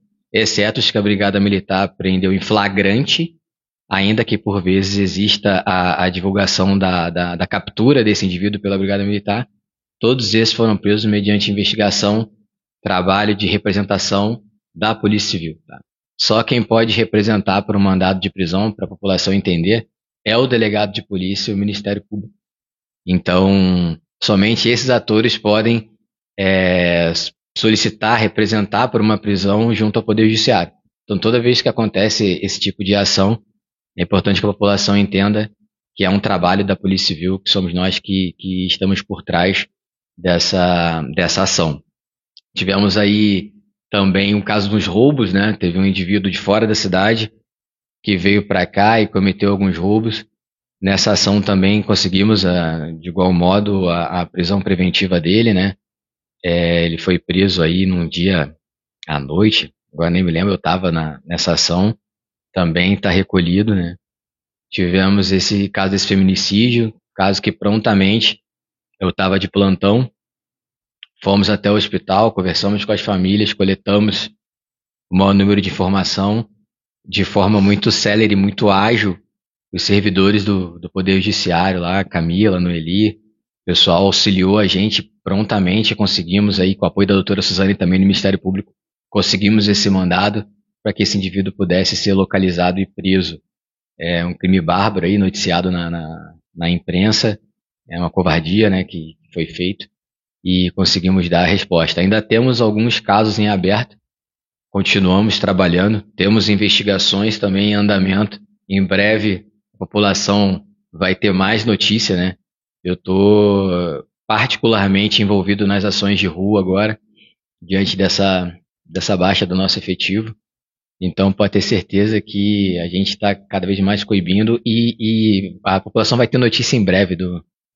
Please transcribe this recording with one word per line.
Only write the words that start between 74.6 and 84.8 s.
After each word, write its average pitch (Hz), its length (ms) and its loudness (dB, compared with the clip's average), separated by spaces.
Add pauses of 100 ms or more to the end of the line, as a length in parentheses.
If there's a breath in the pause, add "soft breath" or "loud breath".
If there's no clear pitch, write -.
o 92 60 2
maior 98 160 4
número 101 260 4
de 92 80 -2
informação, 98 800 -2 (560)
de - 180 -4
forma 101 380 2
muito 101 320 2
célere, 104 420 2
muito 101 360 0
ágil, 101 480 0 (520)
os 90 120 -6
servidores 98 600 2
do, 92 360 -2
do 85 100 -14
Poder 95 280 0
Judiciário 92 640 0
lá, 90 220 -2
Camila, 90 560 0
Noeli, 90 520 0
o - 560 -20
pessoal 90 400 2
auxiliou 95 520 2
a 104 80 2
gente 98 360 0 (200)